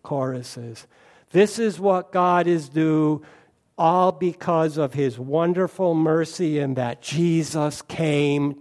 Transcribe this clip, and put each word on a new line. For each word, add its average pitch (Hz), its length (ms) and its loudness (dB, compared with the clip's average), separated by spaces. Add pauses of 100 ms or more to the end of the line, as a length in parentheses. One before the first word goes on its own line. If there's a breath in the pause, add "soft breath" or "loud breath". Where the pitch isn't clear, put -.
choruses. 123 840 -8 (460 soft breath)
This 208 260 2
is 208 220 -2
what 185 320 0
God 180 340 2
is 165 240 0
due, 156 540 0 (520 loud breath)
all 180 360 2
because 165 680 -2
of 143 160 -2
his 135 260 -2
wonderful 170 760 0
mercy 160 640 0
and 135 160 -2
that 123 260 -4
Jesus 151 800 0
came 147 800 0